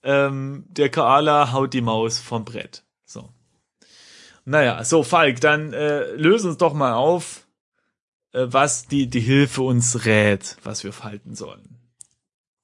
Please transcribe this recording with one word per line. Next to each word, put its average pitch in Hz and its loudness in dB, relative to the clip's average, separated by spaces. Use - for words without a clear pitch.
ähm, 139 -2
der 139 0
Koala 147 2
haut 135 -2
die 131 -2
Maus 113 -2
vom 113 -8
Brett. - -16
So. - -20
Naja, 123 0
so, 160 2
Falk, 139 2
dann, 151 0
äh, 143 -4
löse 180 2
uns 151 -6
doch 160 2
mal 131 0
auf, 160 -2
äh, 127 -2
was 135 0
die, 139 -2
die 123 -2
Hilfe 131 2
uns 120 0
rät, 104 2
was 104 -12
wir 101 -12
falten 107 -18
sollen. 101 -18